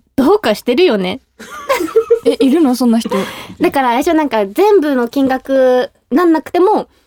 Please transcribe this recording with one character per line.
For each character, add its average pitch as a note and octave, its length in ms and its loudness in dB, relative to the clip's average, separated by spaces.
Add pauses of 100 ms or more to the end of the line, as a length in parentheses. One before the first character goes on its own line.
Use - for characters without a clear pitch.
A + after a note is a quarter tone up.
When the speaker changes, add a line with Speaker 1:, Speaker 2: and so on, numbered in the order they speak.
(160)
Speaker 1:
ど C#4+ 200 2
う G#4 40 2
か A3 140 0
し - 80 -8
て A#3+ 140 -2
る F4+ 100 2
よ A#3 140 2
ね。 F#3+ 200 -6 (540)
Speaker 2:
<laughs> A4+ 520 0
え、 A#4+ 140 0
い C4 120 2
る E4 100 2
の？ B3+ 140 2
そ B3+ 100 -2
ん A#3+ 60 2
な A3+ 80 2
人。 A3 100 -6 (500)
Speaker 1:
だ F4 120 0
か C#4 100 -2
ら、 B3+ 80 0
あ - 40 0
れ A#3 40 0
で C#4+ 60 -2
し F4+ 80 0
ょ、 - 20 2
な D#4 100 0
ん C#4 60 -4
か、 G#3+ 160 -2
全 F#4+ 340 2
部 C#4+ 160 -2
の A#3+ 120 -2
金 C4+ 200 -2
額 C4 640 0 (220)
な E4 140 2
ん E4+ 60 4
な D#4+ 120 0
く - 80 -18
て F4 80 0
も、 F4 280 2 (200)